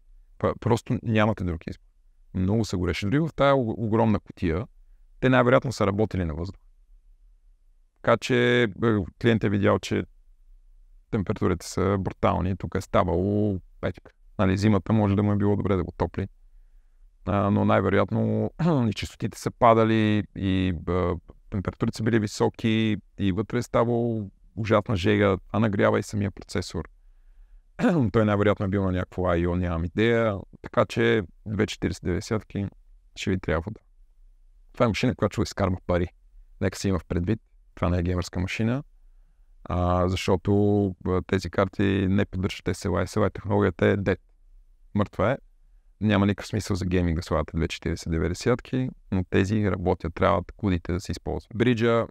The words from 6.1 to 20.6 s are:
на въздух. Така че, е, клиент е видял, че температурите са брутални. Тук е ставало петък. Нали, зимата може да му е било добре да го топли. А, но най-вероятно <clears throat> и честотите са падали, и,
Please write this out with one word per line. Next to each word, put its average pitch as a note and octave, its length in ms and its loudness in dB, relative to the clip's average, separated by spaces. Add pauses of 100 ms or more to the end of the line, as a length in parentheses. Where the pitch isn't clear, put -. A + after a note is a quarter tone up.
на D#2+ 100 -4
въздух. E2+ 260 -8 (1400)
Така A#2 140 4
че, B2 460 2
е, A#2 60 2 (520)
клиент A2+ 240 4
е A2 40 0
видял, G2+ 300 2
че G2 260 -4 (1080)
температурите F#2+ 560 -2
са F#2+ 340 0
брутални. F2+ 560 0
Тук - 180 -8
е F2+ 60 -2
ставало G2 800 0 (200)
петък. - 340 -10 (240)
Нали, F#2+ 180 2
зимата G2+ 360 2
може G2+ 240 4
да G#2 60 4
му G#2 100 2
е G2+ 40 2
било G2+ 200 2
добре G2 200 0
да F2 80 -2
го - 120 -8
топли. F#2 320 -4 (960)
А, G2+ 240 0
но G#2 140 2
най-вероятно G#2+ 920 0
<clears throat> D3+ 300 0
и G#2 60 0
честотите - 440 -8
са - 120 -8
падали, A2 760 4 (120)
и, F#2+ 380 0 (140)